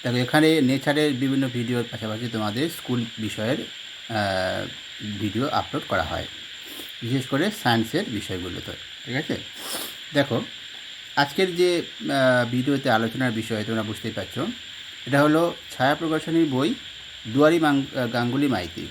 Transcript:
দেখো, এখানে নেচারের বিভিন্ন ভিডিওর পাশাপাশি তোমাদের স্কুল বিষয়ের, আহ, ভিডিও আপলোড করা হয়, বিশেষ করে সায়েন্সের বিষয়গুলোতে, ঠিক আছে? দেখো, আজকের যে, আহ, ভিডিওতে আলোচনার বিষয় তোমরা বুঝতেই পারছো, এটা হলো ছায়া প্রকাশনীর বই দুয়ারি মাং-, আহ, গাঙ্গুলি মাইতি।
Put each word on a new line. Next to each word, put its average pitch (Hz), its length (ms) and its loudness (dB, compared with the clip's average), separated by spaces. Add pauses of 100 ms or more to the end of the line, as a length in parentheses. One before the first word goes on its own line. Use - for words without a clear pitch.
দেখো, 123 120 0
এখানে 151 460 6
নেচারের 143 520 4
বিভিন্ন 135 340 2
ভিডিওর 120 440 0
পাশাপাশি 113 400 -4
তোমাদের 110 380 0
স্কুল 127 360 -2 (140)
বিষয়ের, 110 380 -2 (520)
আহ, 98 580 0 (520)
ভিডিও 110 280 0
আপলোড 143 400 0
করা 92 160 2
হয়, 85 240 -4 (760)
বিশেষ 127 260 0
করে 165 240 0 (120)
সায়েন্সের 117 440 4
বিষয়গুলোতে, 92 640 -6 (340)
ঠিক 123 100 -6
আছে? 139 220 -2 (760)
দেখো, 139 280 2 (760)
আজকের 170 400 2
যে, 175 260 4 (200)
আহ, 127 500 4
ভিডিওতে 131 380 0
আলোচনার 113 420 2
বিষয় 110 320 -2
তোমরা 113 200 -2
বুঝতেই 107 280 -6
পারছো, 107 360 -4 (600)
এটা 139 140 4
হলো 160 320 4 (240)
ছায়া 139 180 4
প্রকাশনীর 160 540 2
বই 139 240 2 (540)
দুয়ারি 151 320 6
মাং-, 139 380 2
আহ, 123 100 2
গাঙ্গুলি 123 400 2
মাইতি। 90 440 -2